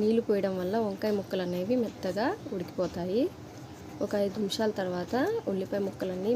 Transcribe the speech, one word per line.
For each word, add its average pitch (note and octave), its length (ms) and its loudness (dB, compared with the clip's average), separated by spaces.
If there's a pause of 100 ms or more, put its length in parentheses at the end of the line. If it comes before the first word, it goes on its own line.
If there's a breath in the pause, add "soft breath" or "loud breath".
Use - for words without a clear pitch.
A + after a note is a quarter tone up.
నీళ్లు A3+ 260 6
పోయడం G3 340 2
వల్ల F3+ 140 0 (120)
వంకాయ G#3 320 0
ముక్కలు F#3+ 260 -2
అనేవి F3+ 380 0
మెత్తగా G3+ 440 -2 (280)
ఉడికిపోతాయి. F#3 680 0 (840)
ఒక G3+ 60 -4 (140)
ఐదు G3 180 0
నిమిషాల G#3+ 280 2 (100)
తర్వాత F3+ 340 -2 (380)
ఉల్లిపాయ F#3+ 340 0
ముక్కలన్నీ F#3+ 500 -2